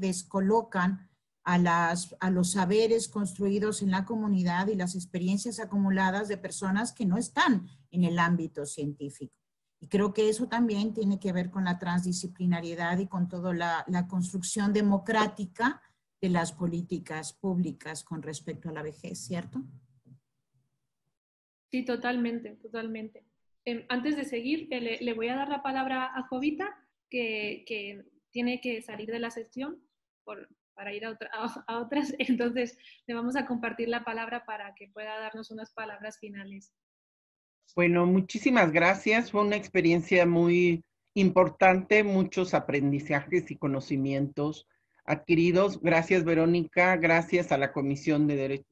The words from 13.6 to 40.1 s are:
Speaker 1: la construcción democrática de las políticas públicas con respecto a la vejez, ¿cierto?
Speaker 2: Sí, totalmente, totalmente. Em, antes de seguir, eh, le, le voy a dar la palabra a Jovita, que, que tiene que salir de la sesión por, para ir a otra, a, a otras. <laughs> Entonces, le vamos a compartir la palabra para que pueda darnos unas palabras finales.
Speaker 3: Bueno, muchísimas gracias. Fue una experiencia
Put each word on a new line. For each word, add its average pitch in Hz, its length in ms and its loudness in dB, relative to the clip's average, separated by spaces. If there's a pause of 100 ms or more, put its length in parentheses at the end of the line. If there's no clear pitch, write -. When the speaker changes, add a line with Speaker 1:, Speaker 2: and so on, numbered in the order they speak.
Speaker 1:
la 180 220 -2
construcción 190 640 -2
democrática 208 1080 0 (400)
de 190 100 0
las 165 220 2
políticas 170 800 -6
públicas 160 680 -4
con - 180 -10
respecto 156 500 -10
a - 20 -8
la 151 100 -8
vejez, 156 380 -12
¿cierto? 185 420 -8 (2000)
Speaker 2:
Sí, 254 140 -2
totalmente, 233 720 -4
totalmente. 220 680 -12 (440)
Em, 233 220 -6
antes 254 260 -2
de 285 80 -4
seguir, 269 460 -4
eh, 247 100 -4
le, 226 180 -6
le 240 140 -4
voy 226 160 -4
a 254 80 -2
dar 277 140 -4
la 277 120 -6
palabra 262 540 -4
a 262 60 -6
Jovita, 302 520 -4 (360)
que, 220 560 -6
que 202 360 -10 (280)
tiene 247 320 -2
que 233 180 -4
salir 214 300 -12
de 233 80 -4
la 233 120 -6
sesión 254 460 -10 (480)
por, 214 240 -16 (240)
para 202 220 -12
ir 208 100 -10
a 226 60 -8
otra, 220 240 -12
a, 233 320 -8
a 226 120 -6
otras. 269 400 -2
<laughs> - 0 -
Entonces, 240 600 -2 (280)
le 240 80 -8
vamos 240 220 -4
a 277 80 -2
compartir 233 460 -4
la 233 140 -4
palabra 226 420 -8
para 208 280 -12
que 202 140 -20
pueda 214 320 -12
darnos 220 300 -12
unas 220 240 -14
palabras 214 440 -12
finales. 196 540 -16 (1040)
Speaker 3:
Bueno, 175 300 6
muchísimas 190 640 4
gracias. 196 600 2
Fue 208 100 2
una 208 140 2
experiencia 175 680 4